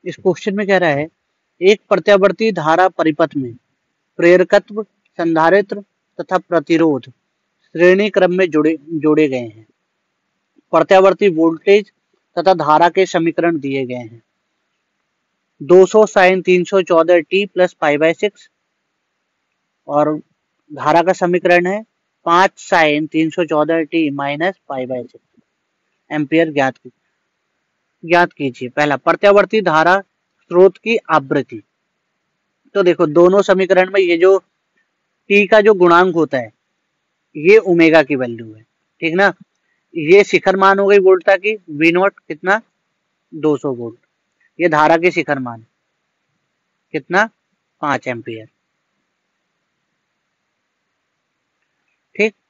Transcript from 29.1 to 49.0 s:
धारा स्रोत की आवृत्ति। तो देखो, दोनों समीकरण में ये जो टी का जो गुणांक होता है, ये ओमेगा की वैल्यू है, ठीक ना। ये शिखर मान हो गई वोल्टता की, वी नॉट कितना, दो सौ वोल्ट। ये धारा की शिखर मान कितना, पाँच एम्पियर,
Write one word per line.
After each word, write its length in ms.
धारा 400
स्रोत 800
की 180
आवृत्ति। 520
तो 80
देखो, 240
दोनों 360
समीकरण 480
में 100
ये 180
जो 180
टी 160
का 140
जो 140
गुणांक 400
होता 240
है, 140
ये 220
ओमेगा 440
की 140
वैल्यू 380
है, 80
ठीक 520
ना। 180
ये 300
शिखर 320
मान 220
हो 80
गई 120
वोल्टता 380
की, 180
वी 220
नॉट 260
कितना, 320
दो 240
सौ 180
वोल्ट। 240
ये 100
धारा 280
की 140
शिखर 280
मान 260
कितना, 340
पाँच 260
एम्पियर, 380